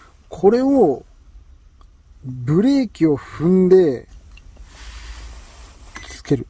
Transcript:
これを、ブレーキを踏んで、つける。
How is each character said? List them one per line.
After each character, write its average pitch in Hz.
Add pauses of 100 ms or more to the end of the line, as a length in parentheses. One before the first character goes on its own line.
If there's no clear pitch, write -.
(280)
こ -
れ 240
を、 254 (1200)
ブ 127
レ 269
ー 226
キ -
を 147
踏 -
ん 185
で、 175 (2000)
つ -
け 143
る。 117